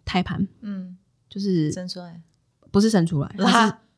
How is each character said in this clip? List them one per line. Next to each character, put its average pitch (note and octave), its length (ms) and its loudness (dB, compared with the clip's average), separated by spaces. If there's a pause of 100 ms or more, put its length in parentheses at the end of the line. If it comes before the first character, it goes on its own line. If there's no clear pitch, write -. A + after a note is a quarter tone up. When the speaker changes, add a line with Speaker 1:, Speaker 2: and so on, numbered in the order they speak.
Speaker 1:
胎 - 160 -2
盘， F3+ 260 -2 (160)
Speaker 2:
嗯。 F#3 340 -12 (320)
Speaker 1:
就 G3 120 -12
是 F3 300 0
Speaker 2:
生 F3+ 180 -10
出 F3 120 -12
来。 E3+ 200 -18 (520)
Speaker 1:
不 G3+ 80 6
是 A3 80 6
生 G3 160 4
出 E3 160 -2
来， - 160 -8
Speaker 2:
拉。 F#3+ 140 2
Speaker 1:
他 A#3 160 4
是 G3+ 80 -2 (240)